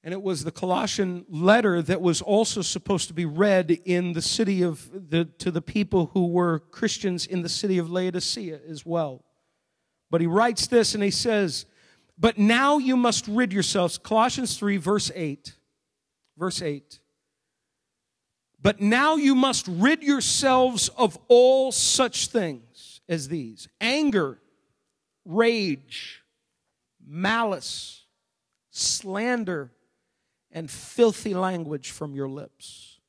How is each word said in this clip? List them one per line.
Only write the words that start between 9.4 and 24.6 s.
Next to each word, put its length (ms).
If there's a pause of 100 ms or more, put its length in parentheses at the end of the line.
But 100
he 60
writes 400
this 260
and 100
he 80
says, 540 (520)
"But 200
now 400
you 180
must 320
rid 260
yourselves." 440
Colossians 580
three, 220
verse 380
eight. 400 (840)
Verse 240
eight. 380 (1600)
"But 200
now 340
you 180
must 340
rid 360
yourselves 840
of 280 (100)
all 440
such 560
things 800
as 220
these: 380 (120)
anger, 600 (840)